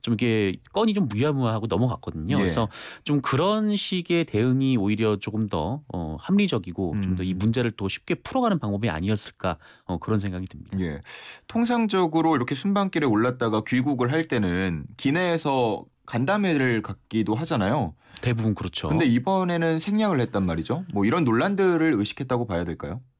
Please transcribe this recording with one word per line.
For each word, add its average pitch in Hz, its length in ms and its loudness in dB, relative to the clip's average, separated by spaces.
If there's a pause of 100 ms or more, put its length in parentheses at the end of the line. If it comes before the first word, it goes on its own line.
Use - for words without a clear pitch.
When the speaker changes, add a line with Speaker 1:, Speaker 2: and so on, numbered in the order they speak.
Speaker 1:
좀 117 140 0
이게 107 400 2 (180)
건이 220 220 2
좀 196 120 2
무야무하고 117 600 0
넘어갔거든요. 95 680 -2
Speaker 2:
예. 95 40 2
Speaker 1:
그래서 98 280 2 (360)
좀 147 180 0
그런 208 540 2
식의 175 500 0
대응이 127 520 2
오히려 107 400 2
조금 107 300 -4
더, 95 340 -2 (120)
어, 78 260 -6
합리적이고 107 800 0
좀 92 140 0
더 90 80 -4
이 92 100 -2
Speaker 2:
음. 90 40 -4
Speaker 1:
문제를 117 400 0
또 98 100 -4
쉽게 - 280 -4
풀어가는 226 420 0
방법이 104 320 -2
아니었을까, 90 680 -4 (280)
어, 90 140 -4
그런 110 180 -2
생각이 92 300 -4
듭니다. - 320 -8
Speaker 2:
예. 80 220 -4 (460)
통상적으로 190 880 2
이렇게 123 200 0
순방길에 196 500 0
올랐다가 113 640 2
귀국을 127 440 0
할 160 120 0
때는 92 640 -2 (120)
기내에서 139 840 0 (240)
간담회를 135 760 2
갖기도 107 540 -2
하잖아요. 120 580 0 (280)
Speaker 1:
대부분 113 340 0
그렇죠. - 340 -6
Speaker 2:
근데 160 160 2
이번에는 170 720 2
생략을 202 420 2
했단 107 240 0
말이죠. 87 480 -2
뭐 101 120 2
이런 156 200 2
논란들을 160 680 2
의식했다고 120 540 -2
봐야 87 160 -2
될까요? 85 380 -8 (180)